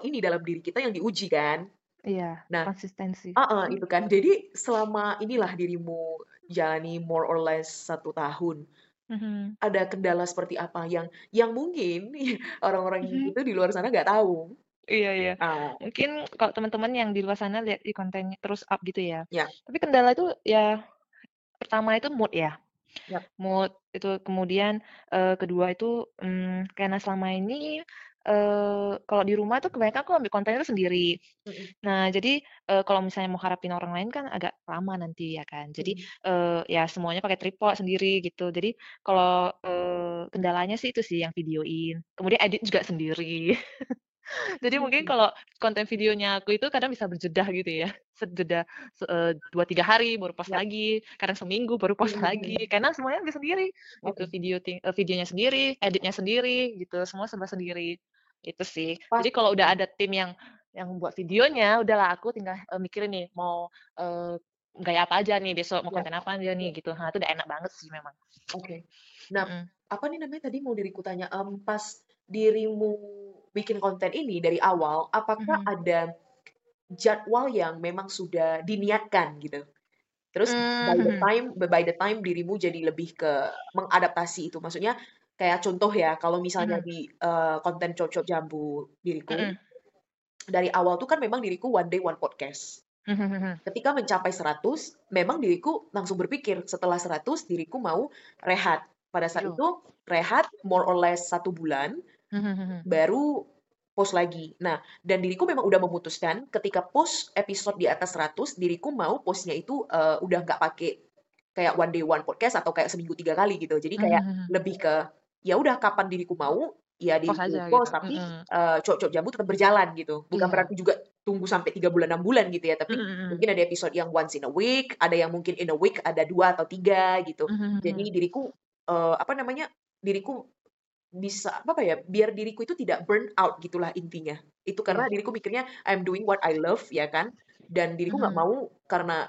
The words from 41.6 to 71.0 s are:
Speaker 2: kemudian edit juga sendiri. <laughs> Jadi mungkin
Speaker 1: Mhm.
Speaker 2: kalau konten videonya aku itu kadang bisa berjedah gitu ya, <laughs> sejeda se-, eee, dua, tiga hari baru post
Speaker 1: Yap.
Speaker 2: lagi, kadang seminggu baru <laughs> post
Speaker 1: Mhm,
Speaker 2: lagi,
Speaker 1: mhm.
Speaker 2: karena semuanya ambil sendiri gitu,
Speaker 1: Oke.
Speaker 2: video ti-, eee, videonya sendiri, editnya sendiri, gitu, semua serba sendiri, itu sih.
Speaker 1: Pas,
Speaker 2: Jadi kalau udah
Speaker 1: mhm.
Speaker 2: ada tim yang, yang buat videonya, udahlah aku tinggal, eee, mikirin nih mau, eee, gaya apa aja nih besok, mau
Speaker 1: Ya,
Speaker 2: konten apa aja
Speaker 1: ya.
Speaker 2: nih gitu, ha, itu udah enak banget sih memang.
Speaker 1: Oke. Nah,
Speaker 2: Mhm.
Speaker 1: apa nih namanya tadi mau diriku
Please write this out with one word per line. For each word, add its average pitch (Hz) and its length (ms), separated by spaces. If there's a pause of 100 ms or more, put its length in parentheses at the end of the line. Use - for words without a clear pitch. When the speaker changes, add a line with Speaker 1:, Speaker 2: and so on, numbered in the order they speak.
Speaker 2:
kemudian 190 280
edit 208 220
juga 190 200
sendiri. 165 680
<laughs> - 1080
Jadi 247 180
mungkin 277 220
Speaker 1:
Mhm. 294 80
Speaker 2:
kalau 220 180 (320)
konten 214 280
videonya 208 520
aku 208 160
itu 262 160
kadang 262 200
bisa 220 180
berjedah 175 420
gitu 180 180 (140)
ya, - 20 (160)
<laughs> - 160
sejeda 175 400 (380)
se-, 185 120
eee, 170 220 (220)
dua, 175 140
tiga 175 180
hari 226 360
baru 180 160
post 180 140
Speaker 1:
Yap. 185 140
Speaker 2:
lagi, 214 360 (200)
kadang 190 160
seminggu 220 440
baru 202 160
<laughs> - 20
post 214 180
Speaker 1:
Mhm, 208 60
Speaker 2:
lagi, 214 320
Speaker 1:
mhm. 220 160
Speaker 2:
karena 226 240
semuanya 277 280
ambil 302 120
sendiri 339 300 (420)
gitu, 190 140
Speaker 1:
Oke. 175 100
Speaker 2:
video 180 320
ti-, 180 180
eee, 180 140
videonya 180 340
sendiri, 262 520
editnya 190 340
sendiri, 247 680
gitu, 180 280
semua 196 220
serba 190 180
sendiri, 175 480 (480)
itu 180 200
sih. 160 260 (180)
Speaker 1:
Pas, 233 180
Speaker 2:
Jadi - 80
kalau 214 200
udah 190 120
Speaker 1:
mhm. 185 100
Speaker 2:
ada 185 120
tim 202 240
yang, 185 180 (440)
yang 185 140 (120)
buat 170 160
videonya, 220 640
udahlah 202 320
aku 233 200
tinggal, 190 220 (140)
eee, 185 100
mikirin 202 320
nih 180 120 (120)
mau, 175 320 (300)
eee, 175 380 (420)
gaya 175 260
apa 180 160
aja 208 220
nih 190 140
besok, 170 260
mau 170 80
Speaker 1:
Ya, 190 40
Speaker 2:
konten 160 200
apa 190 240
aja 185 180
Speaker 1:
ya. - 0
Speaker 2:
nih 180 200
gitu, 160 180
ha, 160 160
itu 202 80
udah 156 160
enak 160 140
banget 160 260
sih 156 160
memang. 151 240 (400)
Speaker 1:
Oke. 180 280 (480)
Nah, 190 160
Speaker 2:
Mhm. 175 240 (200)
Speaker 1:
apa 214 200
nih 330 120
namanya 294 280
tadi 262 120
mau 240 120
diriku 196 280